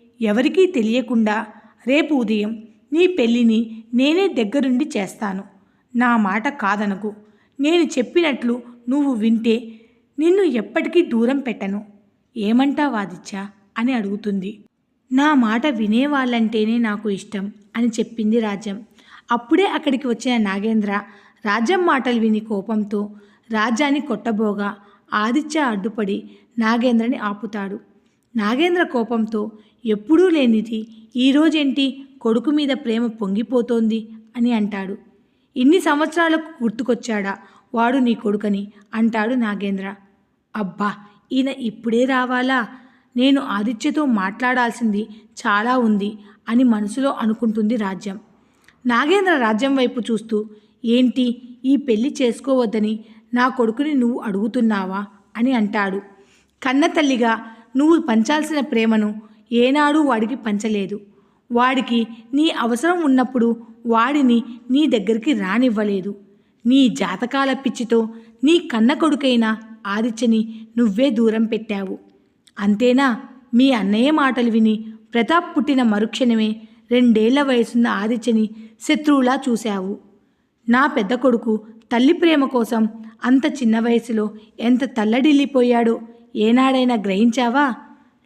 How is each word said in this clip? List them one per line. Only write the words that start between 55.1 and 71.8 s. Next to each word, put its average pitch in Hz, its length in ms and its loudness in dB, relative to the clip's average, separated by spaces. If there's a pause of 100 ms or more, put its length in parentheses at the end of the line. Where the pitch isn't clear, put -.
అని 247 160 0
అంటాడు. 202 500 -2 (600)
"కన్నతల్లిగా 269 840 0 (300)
నువ్వు 311 240 4
పంచాల్సిన 294 600 0
ప్రేమను 220 540 0 (380)
ఏనాడూ 294 500 2
వాడికి 233 340 0
పంచలేదు. 208 640 -4 (520)
వాడికి 240 540 0 (280)
నీ 311 160 2
అవసరం 294 540 -2
ఉన్నప్పుడు 254 640 2 (200)
వాడిని 240 560 2 (280)
నీ 294 160 2
దగ్గరికి 226 460 0
రానివ్వలేదు. 202 840 -2 (480)
నీ 262 220 4
జాతకాల 226 640 -2
పిచ్చితో 233 560 -2 (360)
నీ 330 140 6
కన్న 240 360 2
కొడుకైన 247 600 2 (300)
ఆదిత్యని 220 800 -2 (120)
నువ్వే 240 320 2
దూరం 226 340 2
పెట్టావు. 208 540 -6 (600)